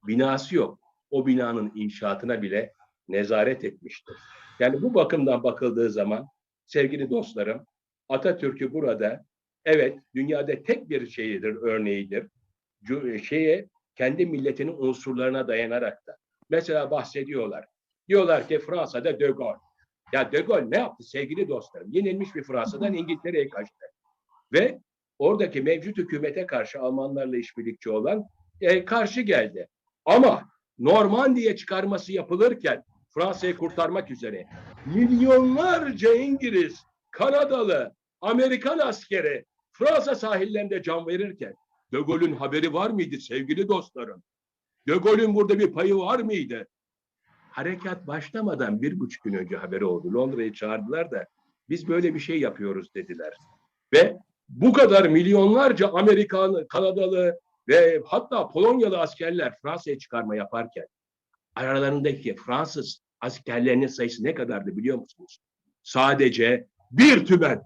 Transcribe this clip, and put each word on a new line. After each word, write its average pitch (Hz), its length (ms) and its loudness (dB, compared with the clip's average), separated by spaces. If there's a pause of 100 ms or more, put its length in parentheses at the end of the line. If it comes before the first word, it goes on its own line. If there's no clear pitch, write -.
binası 135 480 -2
yok. - 240 0 (300)
O 131 180 0
binanın 117 480 0
inşaatına 107 680 -4
bile 101 320 -4 (340)
nezaret 107 560 0
etmiştir. - 520 -12 (440)
Yani 135 220 2
bu 240 120 -2
bakımdan 135 500 2
bakıldığı 117 460 0
zaman 107 380 -4 (380)
sevgili 139 440 -2
dostlarım, - 560 -6 (440)
Atatürk'ü 135 640 -4
burada, 117 520 -4 (400)
evet, 139 340 2 (160)
dünyada 139 480 -4
tek - 260 -4
bir 127 180 -6
şeyidir, 107 480 -6
örneğidir. 104 720 -4 (560)
Cu-, 120 360 -6
şeye, 160 500 0 (260)
kendi 143 300 0
milletinin 143 520 -4
unsurlarına 131 720 -4
dayanarak 113 600 -4
da. - 100 -20 (320)
Mesela 156 420 -2
bahsediyorlar. 135 720 -6 (420)
Diyorlar 175 400 4
ki 156 120 0
Fransa'da 147 600 -4
De 143 80 2
Gaulle. 120 300 -4 (560)
Ya 143 180 -2
De 147 80 2
Gaulle 170 300 0
ne 160 80 0
yaptı - 260 -4
sevgili 143 440 -6
dostlarım? 101 440 -10
Yenilmiş 190 440 -2
bir 143 80 -8
Fransa'dan 135 500 -4
İngiltere'ye 165 560 -4
kaçtı. - 360 -14 (680)
Ve 208 260 2 (400)
oradaki 170 420 0
mevcut 165 360 -2
hükümete 147 480 -6
karşı 131 340 -6
Almanlarla 131 580 -4
işbirlikçi 113 520 -10
olan, 147 360 -2 (360)
e, 180 240 2
karşı 226 360 -2
geldi. 113 460 -2 (380)
Ama 240 440 6 (300)
Normandiya 220 760 4
çıkarması 190 580 -6
yapılırken 190 720 0 (260)
Fransa'yı 180 480 -4
kurtarmak 170 540 -4
üzere 107 360 -10 (380)
milyonlarca 254 1300 4
İngiliz, 240 720 0 (280)
Kanadalı, 254 840 0 (260)
Amerikan 254 560 0
askeri 196 680 -2 (260)
Fransa 277 440 2
sahillerinde 208 680 -4
can 170 240 -4
verirken 175 460 -6 (400)
De 131 60 -2
Gaulle'ün 160 360 0
haberi 147 380 -2
var 190 160 -2
mıydı 151 300 -4
sevgili 139 480 -4
dostlarım? 120 560 -6 (640)
De 151 80 2
Gaulle'ün 214 400 4
burada 202 240 4
bir 180 120 2
payı 180 240 0
var 196 240 0
mıydı? 143 480 -6 (840)
Harekat 180 560 -10
başlamadan 147 760 -4
bir 143 180 -4
buçuk - 240 -10
gün 98 100 -4
önce 90 220 -6
haberi 95 300 -6
oldu. 87 280 -4
Londra'yı 120 400 -2
çağırdılar 110 580 -6
da 92 160 -8 (420)
"Biz 160 180 -6
böyle 170 260 0
bir 156 60 -6
şey 160 200 -6
yapıyoruz." 101 560 -6
dediler. 85 380 -12 (600)
Ve 175 240 8 (320)
bu 131 240 4
kadar 196 360 8
milyonlarca 196 840 6
Amerikan, 190 760 2
Kanadalı 185 720 0 (280)
ve 165 380 6
hatta 226 440 -2
Polonyalı 208 500 2
askerler 165 600 -4
Fransa'ya 151 360 -8
çıkarma 110 380 -6
yaparken 104 520 -8 (680)
aralarındaki 135 800 -2
Fransız 147 680 -6 (180)
askerlerinin 123 680 0
sayısı 117 360 -6
ne 156 120 -2
kadardı 101 420 -6
biliyor 123 200 -2
musunuz? - 420 -18 (440)
Sadece 127 840 2 (240)
bir 240 340 8
tümen. 170 400 4